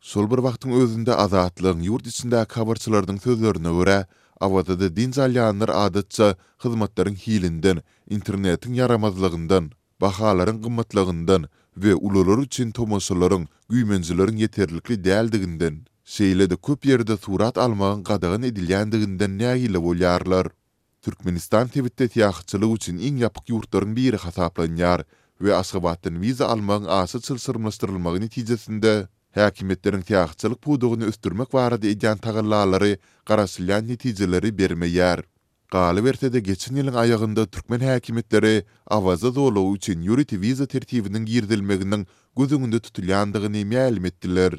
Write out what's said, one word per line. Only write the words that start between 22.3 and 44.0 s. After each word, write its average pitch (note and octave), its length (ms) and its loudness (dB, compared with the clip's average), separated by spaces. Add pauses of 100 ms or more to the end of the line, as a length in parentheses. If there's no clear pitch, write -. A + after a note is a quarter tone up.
üçin F2+ 220 -6
iň C3 240 -4
ýapyk - 300 -4
ýurtlaryň G#2 440 -2
biri B2+ 200 2
hasaplanýar E2+ 880 0 (340)
we G2 160 2
Aşgabatdan F2 680 -2
wiza B2 260 -2
almagyň G#2 420 -2
asy F#2 320 0
çylsyrmlaşdyrylmagy G#2+ 1000 -4
netijesinde A2 880 -2 (280)
häkimetleriň G2 720 0
täýakçylyk G2+ 560 0
pudugyny A#2+ 460 0
östürmek G#2 420 -6
barada A#2+ 340 0
edýän G#2+ 320 0
tagallary G#2 800 2 (300)
garaşylýan G#2 640 0
netijeleri G2+ 680 0
bermeýär. F2 640 2 (500)
Galy F2+ 320 2
berse-de B2+ 360 0
geçen G2 360 -6
ýylyň C3+ 260 -2
aýagynda A2 440 2
türkmen - 340 -6
häkimetleri A2+ 840 0 (220)
awaza F#2 440 2
zorlugy G#2 460 0
üçin F#2 260 -4
ýuriti A2 380 -2
wiza B2+ 260 -2
tertibiniň A2+ 600 -6
girdilmeginiň G2+ 800 -2 (300)
göz C3+ 160 0
öňünde B2 280 0
tutulýandygyny G2+ 920 -2
ma'lum B2 340 0